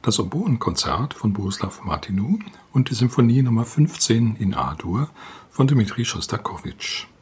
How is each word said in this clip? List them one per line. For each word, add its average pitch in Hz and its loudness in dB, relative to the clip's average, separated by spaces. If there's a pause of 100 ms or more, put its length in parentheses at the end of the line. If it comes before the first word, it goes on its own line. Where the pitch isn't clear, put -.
das - 0
Oboenkonzert 120 -2
von 104 0
Bohuslav 98 -4
Martinu 101 0 (340)
und 131 2
die 135 -4
Symphonie 120 4
Nummer 117 2
fünfzehn 117 2
in 95 0
A-Dur 90 -2 (400)
von 135 2
Dmitri 117 2
Schostakowitsch. - -6 (160)